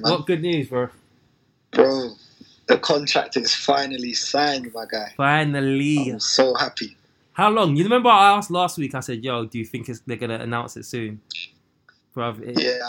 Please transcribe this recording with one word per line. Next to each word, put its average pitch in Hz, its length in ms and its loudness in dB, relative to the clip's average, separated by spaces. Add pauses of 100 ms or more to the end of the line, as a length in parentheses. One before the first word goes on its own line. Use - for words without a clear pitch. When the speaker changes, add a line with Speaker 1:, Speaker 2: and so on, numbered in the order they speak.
Speaker 1:
man. 147 120 2
Speaker 2:
what 165 120 -2
good 175 160 0
news, 160 280 -2
bro? 123 180 -2 (840)
Speaker 1:
Bro, 135 400 4 (560)
the 131 100 6
contract - 580 0
is 120 180 0
finally 135 600 -2
signed, 135 600 -2
my 113 160 -8
guy. 107 280 -6
Speaker 2:
Finally. 143 920 0
Speaker 1:
I'm 113 100 -8
so 131 340 2
happy. 127 400 -6 (380)
Speaker 2:
How 202 160 4
long? 202 260 2
You 156 80 4
remember 240 240 4
I 202 300 8
asked 202 140 -4
last 180 260 0
week, 139 180 -6
I 123 60 -4
said, 120 200 -8
"Yo, 123 240 -4
do 117 140 -8
you 110 60 -4
think 117 240 -10
it's, 117 180 -10
they're 120 80 -6
gonna 113 240 -6
announce 120 380 -6
it 113 80 -16
soon?" 107 340 -8 (960)
Bruv, 117 260 -6
it 120 160 -4
Speaker 1:
Yeah, 123 320 0